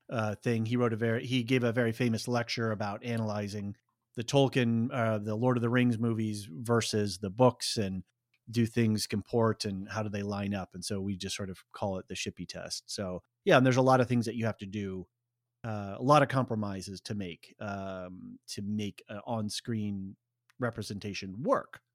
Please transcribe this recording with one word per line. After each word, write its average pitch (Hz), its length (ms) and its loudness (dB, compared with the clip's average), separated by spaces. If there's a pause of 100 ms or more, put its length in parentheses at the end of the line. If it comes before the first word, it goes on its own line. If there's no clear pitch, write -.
uh, 107 260 -2
thing. 113 300 0
He 117 100 -2
wrote 120 180 2
a 107 40 -4
very, 117 280 0
he 123 180 0
gave 123 200 2
a 117 80 2
very 117 200 2
famous 113 360 0
lecture 117 440 -2
about 104 340 -4
analyzing 104 680 -4 (400)
the 117 80 -4
Tolkien, 120 680 4
uh, 113 240 2
the 107 180 -2
Lord 123 220 2
of 113 40 0
the 117 80 2
Rings 123 300 4
movies 110 500 0
versus 110 680 0
the 101 120 -6
books, 120 460 4
and 95 280 -2 (460)
do 117 180 2
things 110 400 2
comport 110 580 0
and 98 240 -6
how 107 140 -4
do 107 60 -4
they 101 120 -6
line 101 320 -2
up. 92 220 -4
And 87 100 -10
so 98 160 -4
we 98 160 -4
just 95 180 -6
sort 98 140 -6
of 90 140 -12 (100)
call 98 240 -4
it 92 100 -10
the 95 60 -12
Shippey 87 340 -8
test. 87 380 -10
So 90 380 -8 (200)
yeah, 175 140 8
and 127 80 8
there's 127 120 6
a 131 40 4
lot 127 200 6
of 117 60 2
things 120 200 2
that 113 80 -6
you 113 100 -2
have 107 140 -2
to 101 80 -10
do, 95 400 -6 (560)
uh, 104 340 -6
a 123 60 -6
lot 147 180 8
of 135 80 4
compromises 101 720 -4
to - 140 -8
make, 90 440 -10
um, 98 800 -8 (120)
to - 120 -8
make 104 480 -4
an 107 160 -10
on-screen 104 920 -4 (440)
representation 104 800 -6
work - 400 -2 (140)